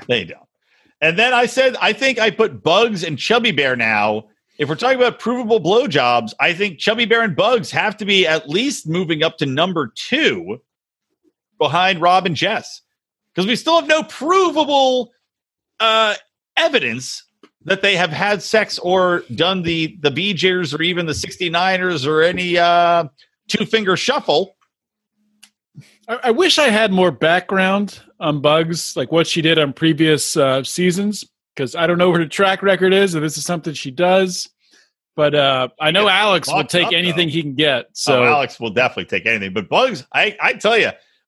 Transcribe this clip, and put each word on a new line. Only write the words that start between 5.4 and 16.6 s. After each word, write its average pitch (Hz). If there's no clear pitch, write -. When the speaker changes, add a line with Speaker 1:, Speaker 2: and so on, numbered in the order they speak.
Speaker 1:
blowjobs, 139
I 156
think 180
Chubby 226
Bear 233
and 202
Bugs 240
have 196
to 214
be 190
at 151
least 220
moving 160
up 160
to 147
number 151
two 123
behind 170
Rob 180
and 165
Jess. 180
'Cause 185
we 233
still 320
have 302
no 311
provable, 285
uh, 220
evidence 139